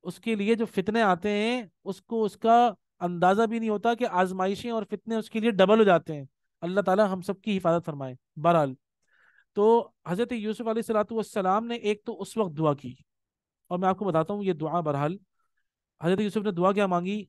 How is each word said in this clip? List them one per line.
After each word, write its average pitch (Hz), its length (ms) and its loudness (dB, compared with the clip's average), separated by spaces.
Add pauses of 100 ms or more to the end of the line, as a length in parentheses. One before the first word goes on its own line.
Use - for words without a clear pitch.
उसके 220 320 -6
लिए 202 200 2
जो 220 100 -4
फितने 208 360 -2
आते 190 280 2
हैं, 214 400 -2 (140)
उसको 220 380 -6
उसका 226 340 2 (440)
अंदाजा 180 460 2
भी 226 140 -4
नहीं 226 100 -2
होता 220 240 0
कि 240 100 -4
आजमाइशें 190 680 -2
और 220 140 -4
फितने 220 320 -8
उसके 220 240 -4
लिए 226 120 2
डबल 190 260 6
हो 220 60 8
जाते 165 280 4
हैं। 139 160 -12 (340)
अल्लाह 185 200 -2
ताला 190 240 4
हम 185 160 -4
सब 190 180 -6
की 220 120 -4
हिफाजत 175 320 0
फरमाए। 135 320 -10 (220)
बहरहाल, 151 380 2 (800)
तो 226 380 2 (140)
हजरत 202 240 -2
यूसुफ 220 360 -6
अलैहिस्सलातु 220 500 -2
वस्सलाम 202 460 -2
ने 233 200 -6
एक 208 220 -2
तो - 80 -10
उस - 220 -10
वक्त 196 160 -2
दुआ 147 220 2
की, 127 220 -12 (760)
और 180 60 -4
मैं 185 100 2
आपको 190 160 -2
बताता 160 300 0
हूँ 202 100 -6
ये 185 100 -2
दुआ। 156 260 -2
बहरहाल, 151 380 -2 (800)
हजरत 185 200 0
यूसुफ 208 240 -2
ने 208 80 -2
दुआ 180 200 2
क्या 202 140 2
मांगी? 180 300 -2 (120)